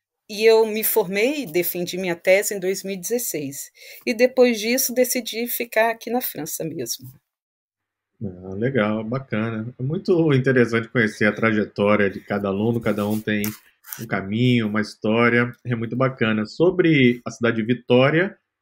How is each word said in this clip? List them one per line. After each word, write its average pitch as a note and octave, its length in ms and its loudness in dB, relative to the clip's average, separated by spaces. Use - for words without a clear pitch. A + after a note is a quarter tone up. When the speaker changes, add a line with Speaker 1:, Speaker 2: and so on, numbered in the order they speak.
Speaker 1:
E G#3+ 160 -4
eu A3 200 6
me G#3+ 160 -4
formei G#3+ 600 0
e A#3 40 -6
defendi F3+ 520 -4
minha F3+ 180 -4
tese G3 380 2
em G3+ 60 -8
dois F#3+ 240 -4
mil G3 100 -8
e G3 40 -8
dezesseis. E3+ 720 -6
E B3 80 -2
depois B3 460 4
disso, A#3+ 340 -2
decidi A#3+ 520 -2
ficar A#3 460 -2
aqui A3+ 180 -10
na B3 120 -2
França - 420 -8
mesmo. C3 480 -8
Speaker 2:
Ah, F#2 320 -12
legal, A2 480 -2
bacana. A2+ 760 -6
É B2+ 60 -8
muito E3 500 2
interessante B2 540 2
conhecer A2 380 0
a G#2 100 2
trajetória G#2 760 2
de G2 120 -8
cada G2+ 260 -4
aluno, A2 320 0
cada G#2+ 260 -2
um G#2+ 140 -2
tem G#2+ 240 -2
um A2+ 80 -12
caminho, A2 600 0
uma G#2+ 140 0
história, A#2+ 680 2
é A#2+ 100 -4
muito A#2 220 -6
bacana. A2+ 480 0
Sobre D#3+ 800 4
a A2 60 -8
cidade A#2 260 -2
de A2 60 -2
Vitória, C3 760 2